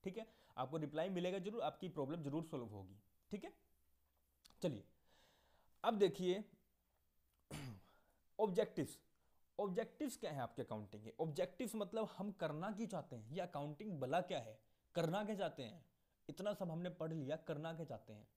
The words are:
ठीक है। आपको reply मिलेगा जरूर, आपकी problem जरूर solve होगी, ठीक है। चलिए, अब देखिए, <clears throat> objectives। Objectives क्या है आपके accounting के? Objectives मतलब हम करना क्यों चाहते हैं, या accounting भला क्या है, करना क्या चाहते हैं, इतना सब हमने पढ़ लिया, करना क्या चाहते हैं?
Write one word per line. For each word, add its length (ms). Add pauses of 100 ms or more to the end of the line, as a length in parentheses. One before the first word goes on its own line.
ठीक 140
है। 80 (300)
आपको 200
reply 320
मिलेगा 300
जरूर, 240
आपकी 260
problem 340
जरूर 220
solve 220
होगी, 340 (300)
ठीक 140
है। 80 (1080)
चलिए, 220 (1000)
अब 140
देखिए, 460 (1040)
<clears throat> 880
objectives। 600 (600)
Objectives 580
क्या 140
है 100
आपके 220
accounting 420
के? 160
Objectives 540
मतलब 340 (100)
हम 140
करना 380
क्यों 160
चाहते 300
हैं, 180
या 120
accounting 540
भला 200
क्या 180
है, 200 (360)
करना 300
क्या 100
चाहते 280
हैं, 220 (440)
इतना 260
सब 160
हमने 200
पढ़ 220
लिया, 240
करना 360
क्या 120
चाहते 280
हैं? 240